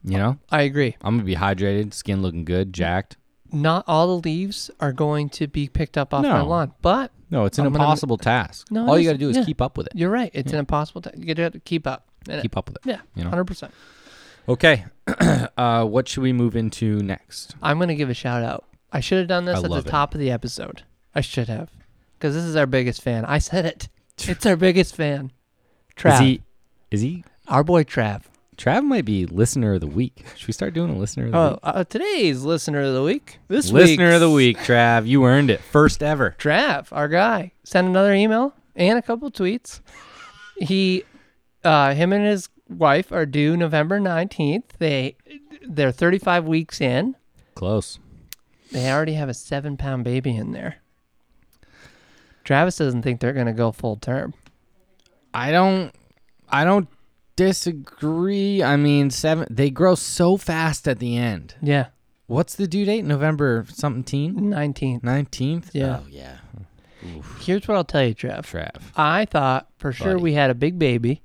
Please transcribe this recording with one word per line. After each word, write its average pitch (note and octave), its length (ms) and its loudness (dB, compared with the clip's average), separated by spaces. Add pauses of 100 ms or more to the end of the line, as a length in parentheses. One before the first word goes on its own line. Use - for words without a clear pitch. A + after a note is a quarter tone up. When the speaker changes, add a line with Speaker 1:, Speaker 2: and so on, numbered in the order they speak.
Speaker 1:
You F#2+ 140 -2
know? A#2+ 200 0 (120)
Speaker 2:
I D3+ 120 2
agree. C#3 380 0
Speaker 1:
I'm A2 160 0
gonna A2+ 100 0
be F#2 100 -2
hydrated, G2 580 -2
skin G2 280 -4
looking E2+ 220 -4
good, F#2 300 -2
jacked. F2 420 -4 (340)
Speaker 2:
Not D#3+ 360 0
all F3 340 2
the E3 80 -6
leaves F#3 500 -6
are C#3+ 140 -2
going D3 380 -2
to - 160 -6
be C#3+ 220 -4
picked - 280 -4
up C#3 160 -2
off C#3+ 120 2
my C4+ 160 2
Speaker 1:
No. C#3+ 60 0
Speaker 2:
lawn, D#3+ 260 -2 (100)
but A#3+ 300 2 (180)
Speaker 1:
No, B2 160 2
it's G2+ 120 -2
an C#3+ 80 2
Speaker 2:
I'm C#3 60 0
gonna D3 120 2
Speaker 1:
impossible D3 340 0
task. - 520 -2
Speaker 2:
You're G#3+ 120 -2
Speaker 1:
All C#3 160 6
you E3+ 100 4
Speaker 2:
right. D#3 60 2
Speaker 1:
gotta C3+ 40 -6
do C#3 120 0
is A#3+ 80 2
Speaker 2:
Yeah. B3 60 2
Speaker 1:
keep D#3 180 -2
up C3 160 -4
with - 80 -6
it. - 80 -14
Speaker 2:
You're F3 160 0
right. A#3 240 -2
It's C3+ 180 -6
Speaker 1:
Yeah. D#3 40 -2
Speaker 2:
an D3+ 40 -2
impossible D3+ 400 -4
task. - 180 -16
You E3 160 -6
gotta E3+ 260 -4
keep E3 260 -4
up. C3 200 -8 (220)
And - 140 -8
Speaker 1:
Keep - 140 -4
up - 120 -6
with - 100 -14
it, - 120 -20
Speaker 2:
Yeah, G#3 100 -6 (140)
Speaker 1:
you F2+ 80 -6
know? F2 80 -4
Speaker 2:
hundred F3 140 -2
percent. F3 280 -14 (760)
Speaker 1:
Okay. B2+ 360 4 (220)
<clears throat> C#3+ 400 2 (100)
Uh, A#2 300 2
what A#2+ 220 0
should - 140 -6
we C3 120 2
move A#2+ 220 0
into A2 440 -2
next? - 640 -8
Speaker 2:
I'm D3 160 0
gonna F3 160 0
give C#3+ 160 -2
a B2 40 -2
shout A#2+ 280 -4
out. - 220 -8 (280)
I C#3+ 80 -2
should F#3 180 0
have F3+ 100 -2
done F3+ 180 -2
this F3+ 80 -2
Speaker 1:
I G2 40 0
Speaker 2:
at F#2 40 -2
the - 80 -2
Speaker 1:
love - 160 -2
it. - 40 -8
Speaker 2:
top D3 220 0
of D3+ 80 -8
the C3+ 100 0
episode. - 520 -8 (320)
I D3 80 -2
should A#2+ 260 -4
have, A#2+ 220 -8 (500)
'cause D3 140 -2
this E3 100 -4
is D#3+ 120 -2
our D3 100 4
biggest B2+ 340 0
fan. A2+ 240 -2
I D3 140 0
said E3 260 -2
it. - 240 -8 (300)
Speaker 1:
<laughs> - 100 -8
Speaker 2:
It's F3+ 160 -6
our G3 120 6
biggest F3+ 400 2
fan. C#3+ 340 -4 (680)
Speaker 1:
Is - 60 -16
Speaker 2:
Trav. C#3+ 180 6
Speaker 1:
he, C3 220 4 (480)
is G#2 100 0
he? E3 240 -4 (240)
Speaker 2:
Our C3+ 160 2
boy E3 200 4
Trav. G#2+ 380 -4 (360)
Speaker 1:
Trav F#3+ 260 2
might B3+ 220 0
be G2+ 180 0
listener G#2 500 2
of F2+ 60 0
the D#2 60 -6
week. G2+ 380 -4 (120)
Should - 120 -16
we A2+ 40 -6
start - 220 -6
doing E3 160 -2
a - 80 -4
listener G#2+ 280 -6
of A#2 60 -4
the E3 60 2
Speaker 2:
Oh, D#3+ 140 4
Speaker 1:
week? - 100 -8
Speaker 2:
uh, F3 220 -2
today's A#3 580 -2
listener D3+ 400 -2
of C#3 100 0
the C3 100 0
week. - 360 -4 (100)
This F#3 220 0
Speaker 1:
Listener E3 360 8
Speaker 2:
week's E3+ 100 8
Speaker 1:
of E3+ 40 8
the E3 100 6
week, C3 280 6
Trav. A#2 480 4
You C3 180 4
earned C3+ 260 6
it. G2 100 2
First - 420 4
ever. C#3+ 360 0
Speaker 2:
Trav, D#3 540 0
our D3 160 -2
guy, F#3 440 0 (120)
sent F3+ 220 2
another F#3+ 260 4
email A3 420 2 (200)
and G3 240 2
a A3+ 40 -4
couple A#3+ 280 -6
tweets. G#3 500 -6 (800)
He, F#3 460 0 (600)
uh, D3 300 4
him E3+ 180 0
and G#3 140 2
his G3+ 220 -2 (200)
wife E3 440 2
are F3 140 0
due D3 300 0
November E3 440 0
nineteenth. F3 800 -2
They, C#3 380 -2 (520)
they're C#3+ 240 0
thirty-five F3 540 2
weeks D#3+ 340 -2
in. D3 340 0 (400)
Speaker 1:
Close. G2 440 -4 (760)
Speaker 2:
They B2+ 180 -2
already D#3 240 0
have D3 140 -4
a A#2+ 60 -6
seven-pound C#3 720 -6
baby B2+ 300 -2
in G#2+ 180 -6
there. - 240 -10 (1700)
Travis D#3+ 340 2
doesn't B2+ 240 0
think A#2+ 180 -4
they're B2 120 -2
gonna B2 200 -2
go A2+ 200 0
full A2 240 -6
term. B2+ 380 -8 (1000)
Speaker 1:
I A#2+ 160 -2
don't, F#3 420 2 (560)
I C#3+ 160 2
don't F#3+ 240 2 (480)
disagree. F#3 1300 0
I C#3+ 140 2
mean, C#3+ 340 4
seven, D#3+ 400 -2
they C3+ 200 0
grow F3 240 4
so F3+ 420 0
fast D#3+ 520 -2
at B2+ 100 -2
the A#2+ 180 -4
end. A#2 460 -4
Speaker 2:
Yeah. C#3+ 240 0 (400)
Speaker 1:
What's C3+ 300 -2
the G3 100 -2
due F#3+ 180 -2
date? G#3 200 -2
November C#3+ 680 0
something C3 340 -4
teen? F3+ 460 -2
Speaker 2:
Nineteenth. C#3 520 -4
Speaker 1:
Nineteenth? C#3 720 -4
Speaker 2:
Yeah. C3+ 300 -4
Speaker 1:
Oh, C#3 80 -18
yeah. C3+ 280 -20 (800)
Oof. C#2+ 260 -18
Speaker 2:
Here's F#3+ 260 -2
what G#3+ 80 2
I'll F3 80 0
tell C#3+ 200 0
you, A2+ 100 0
Trav. - 280 -10
Speaker 1:
Trav. - 400 -10 (140)
Speaker 2:
I D#3+ 300 2
thought C3+ 420 0 (100)
for C#3+ 140 -6
sure F#3+ 220 -2
Speaker 1:
Buddy. F3+ 80 0
Speaker 2:
we E3 120 0
had C#3 160 4
a B2+ 40 2
big D3+ 240 -2
baby. B2+ 460 0